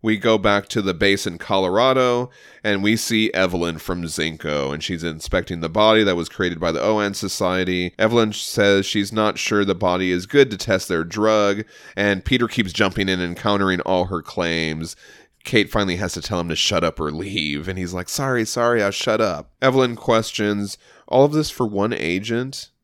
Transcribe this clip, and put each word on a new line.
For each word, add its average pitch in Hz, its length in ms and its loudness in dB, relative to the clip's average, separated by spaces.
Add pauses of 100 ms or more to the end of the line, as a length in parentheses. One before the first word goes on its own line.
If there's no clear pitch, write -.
We 110 120 2
go 113 200 2
back 101 340 2
to 113 120 -2
the 95 120 0
base 98 340 2
in 85 100 -8
Colorado, 120 880 2 (360)
and 101 180 0
we 107 140 4
see 110 360 0
Evelyn 85 460 0
from 87 240 -6
Zinco, 78 720 -4
and 78 80 -8
she's 85 220 -6
inspecting 85 560 -4
the 82 80 -4
body 107 340 4
that 95 140 2
was 85 120 -4
created 87 300 -4
by 82 140 -2
the 78 120 -2
Oan 104 300 0
Society. 92 880 -2
Evelyn 110 320 2
says 101 520 2
she's 101 280 -2
not 107 260 0
sure 104 260 2
the 98 120 0
body 92 340 0
is 90 160 0
good 139 240 6
to 104 60 -8
test 95 320 -2
their 82 160 0
drug, 104 580 2 (320)
and 101 300 0
Peter 120 240 2
keeps 98 240 -2
jumping 98 360 0
in 92 120 0
and 87 160 -4
countering 98 460 0
all 90 240 0
her 90 160 -6
claims. 82 760 -4 (480)
Kate 107 260 2
finally 95 260 0
has 92 180 -4
to 90 60 -8
tell 87 200 -4
him 85 80 -4
to 80 80 -4
shut 87 260 0
up 82 160 -2
or 76 140 -4
leave, 80 560 -6
and 95 100 -8
he's 90 160 -6
like, 90 140 -8
"Sorry, 131 360 -2
sorry, 120 380 0
I'll 98 80 0
shut 110 300 -2
up." 87 320 -2 (100)
Evelyn 127 320 2
questions, 104 840 0 (280)
"All 135 180 6
of 147 80 2
this 151 180 0
for - 160 2
one 104 260 2
agent? 110 800 -4 (140)